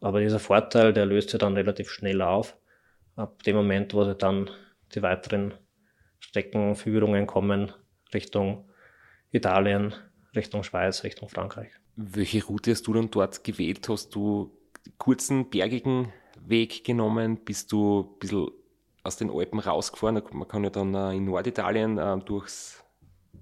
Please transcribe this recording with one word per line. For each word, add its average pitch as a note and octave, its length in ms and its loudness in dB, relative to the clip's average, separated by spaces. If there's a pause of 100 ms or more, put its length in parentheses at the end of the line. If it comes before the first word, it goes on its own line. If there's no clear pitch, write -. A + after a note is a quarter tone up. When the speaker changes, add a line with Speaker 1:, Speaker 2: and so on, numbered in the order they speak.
Speaker 1:
Aber G2+ 180 0
dieser G#2+ 200 2
Vorteil, A2 520 6
der G#2 140 4
löst G2+ 240 2
sich A2+ 100 -2
dann G2+ 160 2
relativ G2+ 340 -2
schnell G2 320 -2
auf. F#2+ 360 0 (580)
Ab - 280 -10
dem G#2 120 2
Moment, G2+ 380 2
wo G#2 100 4
sie G2 120 0
dann G2 340 0 (440)
die G#2 80 -2
weiteren G2+ 520 -2 (640)
Streckenführungen G#2 1080 0
kommen, G2 440 0 (420)
Richtung G2+ 560 -4 (600)
Italien, G2+ 640 2 (420)
Richtung G#2 280 -2
Schweiz, F#2 400 -2
Richtung - 260 -10
Frankreich. G#2 420 -10 (240)
Speaker 2:
Welche G#2 480 -2
Route G#2 280 -2
hast - 160 0
du A2 60 0
dann A2+ 180 2
dort F#2+ 320 0
gewählt? F#2+ 440 -4
Hast - 280 -4
du G#2 420 -2 (400)
kurzen, C3 540 0
bergigen A#2 600 0 (280)
Weg A2+ 440 0
genommen? A2+ 600 0
Bist - 260 -8
du G#2 440 2
ein - 40 -20
bisschen F#2+ 320 -2 (520)
aus - 140 -6
den A2 120 -2
Alpen F2 300 -2
rausgefahren? G#2 640 0 (100)
Man - 160 -8
kann G#2 160 -2
ja G2 80 0
dann, G2 240 -2
äh, G2 160 -2
in F#2+ 140 -2
Norditalien, G#2 760 0
äh, F#2+ 200 0
durchs, - 640 -10 (580)